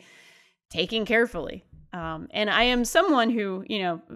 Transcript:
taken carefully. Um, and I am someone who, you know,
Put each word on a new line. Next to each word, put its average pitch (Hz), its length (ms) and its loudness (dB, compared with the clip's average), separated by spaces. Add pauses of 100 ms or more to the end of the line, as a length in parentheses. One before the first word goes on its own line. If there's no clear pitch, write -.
(680)
taken - 380 -4
carefully. 220 580 0 (300)
Um, 160 380 -10
and 208 180 -2
I 196 140 4
am 247 200 2
someone 277 460 4
who, 196 360 -2
you 214 140 -4
know, 170 220 -2 (140)